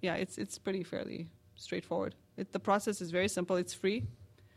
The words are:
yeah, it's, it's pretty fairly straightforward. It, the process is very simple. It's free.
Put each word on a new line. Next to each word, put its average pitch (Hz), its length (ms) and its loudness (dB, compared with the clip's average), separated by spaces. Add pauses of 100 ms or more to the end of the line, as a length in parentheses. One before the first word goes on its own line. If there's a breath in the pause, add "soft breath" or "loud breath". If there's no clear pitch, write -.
yeah, 175 140 2
it's, - 240 -2
it's 202 180 -4
pretty 190 260 0
fairly - 440 -4 (280)
straightforward. - 600 -2 (220)
It, 190 160 -4
the 196 60 0
process 208 420 2
is 170 100 -6
very 185 160 4
simple. 185 280 2
It's 180 200 0
free. 208 320 2 (480 soft breath)